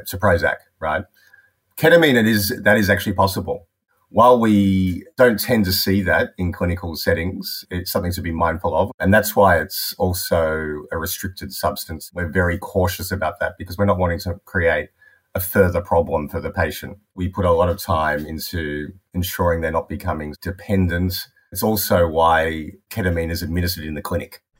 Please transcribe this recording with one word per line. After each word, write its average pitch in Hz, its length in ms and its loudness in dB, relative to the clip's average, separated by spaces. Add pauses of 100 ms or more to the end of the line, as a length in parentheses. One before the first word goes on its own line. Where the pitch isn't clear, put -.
to 98 100 -8
Prozac, 87 380 2 (240)
right? 80 240 -4 (720)
Ketamine, 160 380 6
it 113 100 4
is, 104 380 2
that 104 140 6
is 101 120 2
actually 98 240 0
possible. 95 540 -2 (420)
While 123 300 6
we 98 640 4 (100)
don't 117 240 4
tend 110 260 2
to 92 60 0
see 98 300 2
that 82 360 0
in 87 140 -2
clinical 87 440 -4
settings, 90 720 -4
it's 90 220 -8
something 90 220 -2
to 87 80 -6
be 85 100 -6
mindful 82 440 -2
of. 98 240 0
And 92 140 2
that's 107 220 0
why 95 240 6
it's - 400 -8
also 80 920 -2
a 82 60 -6
restricted 82 560 -10
substance. - 600 -8
We're 87 180 -6
very 87 260 0
cautious 92 540 -2
about 92 300 -4
that 80 180 -4
because - 180 -10
we're 104 80 0
not 95 140 2
wanting 87 220 0
to 87 240 -6
create 98 440 -2 (440)
a 95 60 -4
further 90 400 2
problem 80 480 0
for - 140 -6
the 76 100 -8
patient. 73 460 -4 (180)
We 90 140 -2
put 95 160 -2
a 87 80 4
lot 87 160 4
of 85 80 -2
time 78 480 -2
into 76 640 -6 (220)
ensuring 90 480 -2
they're 80 100 -2
not 78 160 -4
becoming 78 540 -6
dependent. 90 760 0 (380)
It's 98 100 -4
also 101 420 2
why 80 680 2 (180)
ketamine 85 420 -2
is 85 100 -4
administered 85 440 -2
in 78 80 -8
the 76 80 -8
clinic. - 400 -8 (180)